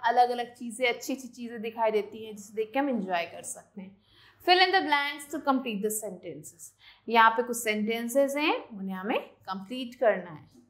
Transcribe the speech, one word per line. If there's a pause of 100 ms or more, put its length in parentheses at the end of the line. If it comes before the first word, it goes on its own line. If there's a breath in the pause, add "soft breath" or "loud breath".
अलग-अलग
चीज़ें,
अच्छी-अच्छी
चीज़ें
दिखाई
देती
हैं,
जिसे
देख
के
हम
एंजॉय
कर
सकते
हैं। (520 soft breath)
Fill
in
the
blanks
to
complete
the
sentences। (360 soft breath)
यहाँ
पे
कुछ
सेंटेंसेस
हैं,
उन्हें
हमें
कंप्लीट
करना
है। (200)